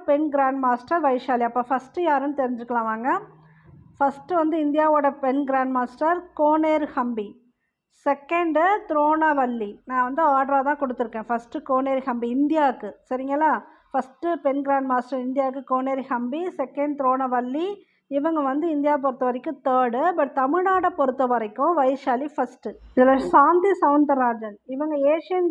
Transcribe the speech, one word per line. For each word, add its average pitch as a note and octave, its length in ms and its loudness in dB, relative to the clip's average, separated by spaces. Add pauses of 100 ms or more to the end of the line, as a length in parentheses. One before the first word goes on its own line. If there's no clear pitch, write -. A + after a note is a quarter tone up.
பெண் D4 260 2
கிராண்ட் C4+ 280 0
மாஸ்டர் B3+ 440 -2
வைஷாலி. B3+ 380 0
அப்ப A#3+ 220 0
ஃபர்ஸ்ட் C4 380 -4
யாருன்னு C#4+ 400 0
தெரிஞ்சுக்கலாம் A#3+ 500 -2
வாங்க. A3+ 180 -4 (920)
ஃபர்ஸ்ட் C#4 340 -2
வந்து D#4+ 260 2
இந்தியாவோட D4 600 2
பெண் C4+ 260 -2
கிராண்ட் C4 260 0
மாஸ்டர் D4+ 680 -2
கோனேர் D#4 500 2 (100)
ஹம்பி. A#3 320 -4 (800)
செகண்டு D#4 580 0 (240)
துரோணவல்லி. D4 800 0 (140)
நான் B3+ 180 -2
வந்து C4+ 200 0
ஆர்டரா C4+ 400 2
தான் C#4+ 160 -2
கொடுத்துருக்கேன். A#3+ 500 -6
ஃபர்ஸ்ட் A#3+ 300 -6
கோனேர் C4 480 -2
ஹம்பி A#3+ 180 -4
இந்தியாவுக்கு, C4+ 760 0 (100)
சரிங்களா? C#4 420 0 (380)
ஃபர்ஸ்ட் C4 360 -4 (160)
பெண் C#4 200 0
கிராண்ட் C#4 240 0
மாஸ்டர் B3+ 340 -2
இந்தியாவுக்கு C4 500 -4
கோனேர் C4 400 -2
ஹம்பி, B3 300 -4 (180)
செகண்ட் C#4+ 420 -4
துரோணவல்லி. B3+ 640 -2 (440)
இவங்க D4+ 300 -2
வந்து C#4+ 300 -2
இந்தியா D4 260 0
பொறுத்த C4 280 -2
வரைக்கும் B3+ 400 -4
தேர்டு. B3+ 360 2 (160)
But C#4+ 160 0
தமிழ்நாடை F4+ 580 2
பொறுத்த C4 360 0
வரைக்கும் B3 500 -2
வைஷாலி C4+ 580 0
ஃபர்ஸ்ட். B3+ 340 -6 (260)
இதுல C4 220 6
சாந்தி E4+ 540 4 (100)
சவுந்தரராஜன். C4 840 2
இவங்க D4 320 -6 (160)
ஏசியன் F4 380 -2